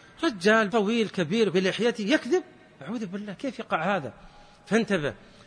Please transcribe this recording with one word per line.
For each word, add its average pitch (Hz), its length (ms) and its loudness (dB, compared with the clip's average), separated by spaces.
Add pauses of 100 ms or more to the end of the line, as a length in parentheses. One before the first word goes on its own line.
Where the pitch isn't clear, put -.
(240)
رجال 214 460 2
طويل 220 380 2
كبير 190 420 0
بلحيته 190 540 0
يكذب، 302 380 2 (400)
أعوذ 214 240 -8
بالله، 202 260 -8
كيف 247 260 -8
يقع 190 380 -2
هذا؟" 131 160 -6 (540)
فانتبه، 190 480 0 (320)